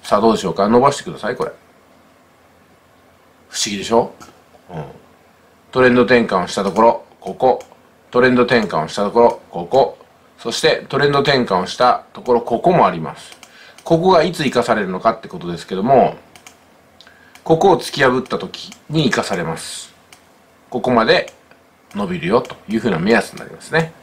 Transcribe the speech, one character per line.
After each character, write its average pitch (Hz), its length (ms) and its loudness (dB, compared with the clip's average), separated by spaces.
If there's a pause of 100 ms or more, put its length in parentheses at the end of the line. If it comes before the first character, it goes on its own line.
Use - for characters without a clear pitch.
さ - 160 0
あ - 20 2
ど 113 100 4
う 110 40 4
で 101 60 -2
し 101 60 -8
ょ 87 40 -2
う 82 40 -6
か？ 101 140 0
伸 120 120 6
ば 139 120 4
し 143 60 -8
て - 60 -14
く 87 80 -12
だ - 60 -14
さ 107 120 -8
い、 - 60 -8
こ - 80 -6
れ。 - 60 -8 (2000)
不 - 160 -8
思 110 40 -8
議 101 60 -6
で 95 80 -8
し 101 80 -4
ょ？ 117 200 0 (580)
う 85 80 -12
ん。 73 60 -12 (880)
ト 127 120 0
レ 127 80 6
ン 120 40 2
ド 123 80 4
転 117 240 4
換 92 180 -2
を 90 40 -10
し - 60 -10
た 101 100 -4
と 95 80 -2
こ 107 80 0
ろ、 117 240 4 (160)
こ 95 140 -10
こ。 - 280 0 (480)
ト 123 100 2
レ 127 100 4
ン 127 60 2
ド 123 80 4
転 113 240 0
換 80 160 -4
を 78 40 -12
し - 60 -14
た 104 80 -4
と 101 80 -2
こ 113 100 2
ろ、 - 200 4 (100)
こ 170 160 -8
こ。 - 320 0 (400)
そ 117 140 -8
し - 80 -6
て 151 280 0
ト 139 100 -4
レ 143 100 2
ン 143 40 0
ド 143 80 2
転 131 240 2
換 98 140 -2
を 92 80 -2
し - 100 -12
た 123 360 0
と 101 100 -18
こ 123 120 2
ろ、 117 80 2
こ 117 180 -4
こ 170 100 2
も 139 160 4
あ 92 60 2
り 85 80 -8
ま 76 160 -10
す。 - 200 -20 (460)
こ 165 160 0
こ 185 140 2
が 165 100 4
い 175 80 0
つ 160 140 -6
生 127 80 0
か 120 100 0
さ 113 140 0
れ 107 60 -4
る 92 60 -6
の 92 120 -8
か 98 100 2
っ 85 100 -8
て - 60 -20
こ 87 140 -14
と 87 100 -10
で 85 80 -8
す - 80 -16
け - 80 -8
ど 95 80 -4
も、 120 320 4 (1300)
こ 160 160 0
こ 196 140 6
を 120 80 2
突 - 120 -10
き 143 120 0
破 127 160 2
っ - 20 -10
た - 160 -6
時 - 320 -12 (180)
に 151 180 -2
生 - 40 2
か - 140 -2
さ 104 100 -6
れ 87 80 -6
ま - 140 -6
す。 - 360 -16 (800)
こ 123 100 -6
こ 123 120 -2
ま - 120 4
で - 280 2 (640)
伸 104 120 -4
び 87 140 -6
る 80 80 -6
よ 113 120 2
と - 140 -14 (140)
い 107 80 -4
う 110 40 0
ふ - 40 -14
う 117 60 0
な 85 100 -2
目 190 100 -2
安 220 220 2
に - 80 -18
な - 60 -16
り - 40 -18
ま - 100 -20
す - 140 -14
ね。 165 180 0 (100)